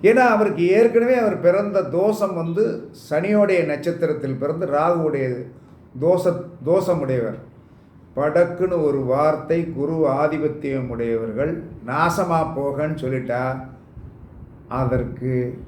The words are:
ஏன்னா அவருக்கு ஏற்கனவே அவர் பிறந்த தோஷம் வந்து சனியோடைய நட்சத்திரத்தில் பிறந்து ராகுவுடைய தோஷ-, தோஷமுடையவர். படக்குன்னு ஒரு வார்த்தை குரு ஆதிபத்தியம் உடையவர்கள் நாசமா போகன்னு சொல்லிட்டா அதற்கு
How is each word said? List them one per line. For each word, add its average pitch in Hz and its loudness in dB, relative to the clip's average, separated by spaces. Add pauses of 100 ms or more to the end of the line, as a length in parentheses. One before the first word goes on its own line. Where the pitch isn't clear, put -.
ஏன்னா 247 6 (100)
அவருக்கு 196 2 (140)
ஏற்கனவே 233 4
அவர் 208 2
பிறந்த 196 4 (180)
தோஷம் 202 2
வந்து 170 0 (440)
சனியோடைய 190 4
நட்சத்திரத்தில் 147 -2
பிறந்து 127 -2
ராகுவுடைய 151 2 (760)
தோஷ-, 175 2 (260)
தோஷமுடையவர். 147 0 (760)
படக்குன்னு 175 2
ஒரு 139 2 (140)
வார்த்தை 151 2 (180)
குரு 147 -2 (280)
ஆதிபத்தியம் 143 -4
உடையவர்கள் 117 -2 (380)
நாசமா 165 0 (160)
போகன்னு 143 -2
சொல்லிட்டா 131 -2 (1400)
அதற்கு 127 -2 (360)